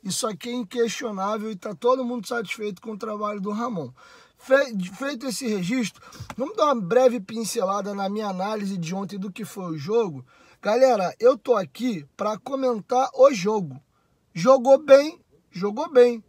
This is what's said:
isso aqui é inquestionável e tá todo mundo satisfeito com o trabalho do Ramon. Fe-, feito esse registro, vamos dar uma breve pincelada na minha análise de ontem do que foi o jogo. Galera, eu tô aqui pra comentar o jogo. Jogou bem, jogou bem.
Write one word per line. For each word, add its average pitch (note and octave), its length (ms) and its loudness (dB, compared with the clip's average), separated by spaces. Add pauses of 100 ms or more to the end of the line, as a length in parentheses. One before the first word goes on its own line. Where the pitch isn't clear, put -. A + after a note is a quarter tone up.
isso G#3 240 -4
aqui A3 220 -6
é A#3+ 40 -6
inquestionável A3 960 -4
e G#3+ 40 -10
tá G3+ 200 -10
todo B3+ 300 0
mundo A#3+ 220 -6
satisfeito G#3 540 -8
com A3 100 -12
o G#3 60 -10
trabalho G#3 440 -6
do G#3 100 -6
Ramon. G#3 400 -6 (520)
Fe-, C4 320 2 (200)
feito C#4 320 -6
esse B3+ 180 -6
registro, G#3+ 560 -2 (340)
vamos E4+ 220 -6
dar D#4 80 4
uma C4 160 0
breve A#3+ 380 4
pincelada G3+ 720 -4
na G3 160 -4
minha G#3+ 180 -6
análise G3 480 -4
de E3+ 200 -6
ontem G3+ 240 -8
do G3 120 -8
que G#3+ 140 -12
foi F#3 200 -12
o D#3+ 120 -6
jogo. E3 480 -2 (340)
Galera, A3 600 2
eu B3 180 6
tô A#3+ 180 2
aqui G3 520 -4 (100)
pra G#3 220 -4
comentar B3+ 760 -2
o C4+ 180 8
jogo. F#3 480 -2 (540)
Jogou C4 460 6
bem, D4+ 400 6 (320)
jogou G#3+ 400 -6
bem. B3 380 4